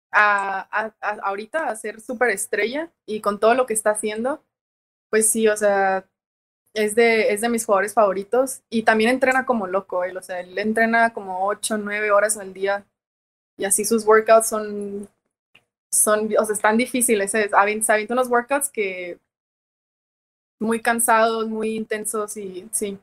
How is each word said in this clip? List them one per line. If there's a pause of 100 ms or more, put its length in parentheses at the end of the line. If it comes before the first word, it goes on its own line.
(120)
a, (100)
a,
a (120)
ahorita
a
ser
súper
estrella (140)
y
con
todo
lo
que
está
haciendo, (680)
pues
sí,
o
sea, (680)
es
de,
es
de
mis
jugadores
favoritos
y
también
entrena
como
loco
él,
o
sea,
él
entrena
como
ocho,
nueve
horas
al
día (720)
y
así
sus
workouts
son, (840)
son,
o
sea,
están
difíciles,
¿eh?
Avien-,
se
avienta
unos
workouts
que (1400)
muy
cansados,
muy
intensos
y
sí.